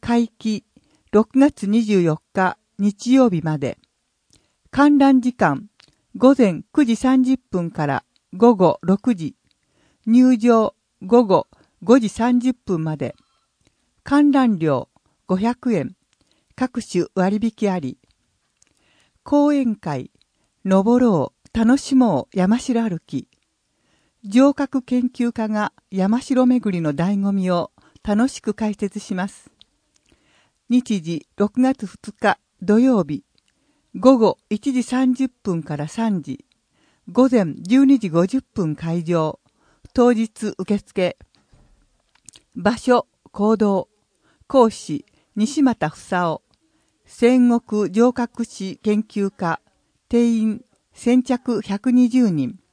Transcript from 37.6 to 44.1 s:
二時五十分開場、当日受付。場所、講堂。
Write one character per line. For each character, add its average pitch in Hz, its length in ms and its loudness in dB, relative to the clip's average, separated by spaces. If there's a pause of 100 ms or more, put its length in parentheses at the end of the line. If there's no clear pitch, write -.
二 269 140 4
時 208 100 -6
五 165 160 2
十 262 160 -4
分 160 340 -4
開 165 280 -6
場、 160 360 -4 (540)
当 247 180 4
日 220 460 -4
受 202 200 -4
付。 - 400 -6 (1400)
場 202 220 -2
所、 247 300 0 (240)
講 214 240 0
堂。 202 320 -2 (600)